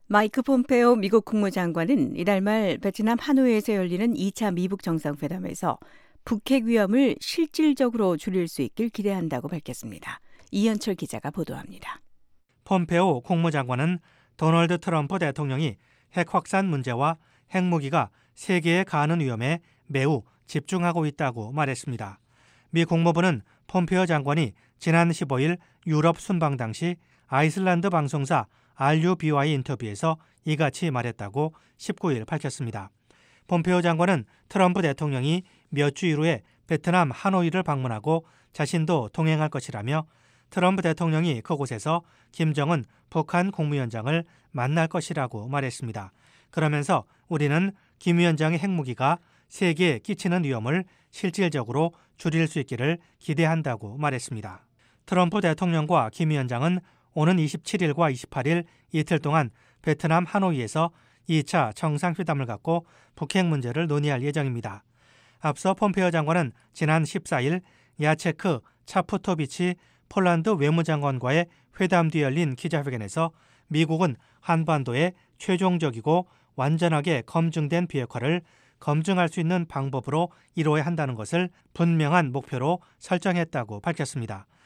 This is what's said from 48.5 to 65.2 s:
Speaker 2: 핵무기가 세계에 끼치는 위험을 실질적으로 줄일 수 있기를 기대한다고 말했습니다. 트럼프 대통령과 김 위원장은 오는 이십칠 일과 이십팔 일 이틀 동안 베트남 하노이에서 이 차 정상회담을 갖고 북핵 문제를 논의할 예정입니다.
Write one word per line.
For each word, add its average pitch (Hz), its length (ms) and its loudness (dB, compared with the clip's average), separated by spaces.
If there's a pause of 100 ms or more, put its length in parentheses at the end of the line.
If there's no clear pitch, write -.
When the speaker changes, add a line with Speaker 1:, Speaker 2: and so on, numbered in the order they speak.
Speaker 2:
핵무기가 151 580 -2 (320)
세계에 165 480 0
끼치는 180 460 -2
위험을 135 420 -2 (240)
실질적으로 165 840 -2 (220)
줄일 160 320 0
수 156 120 -4
있기를 135 400 -2 (180)
기대한다고 143 800 -2
말했습니다. 120 720 -6 (400)
트럼프 180 340 2
대통령과 160 720 2
김 160 160 0
위원장은 143 500 0 (360)
오는 165 220 4
이십칠 165 460 -2
일과 160 260 2
이십팔 131 380 -4
일 170 180 2 (260)
이틀 156 280 0
동안 147 320 0 (320)
베트남 160 420 2
하노이에서 165 640 0 (380)
이 156 160 2
차 135 300 0
정상회담을 156 720 -2
갖고 160 400 -4 (260)
북핵 180 320 0
문제를 143 400 0
논의할 147 380 0
예정입니다. 127 600 -4 (560)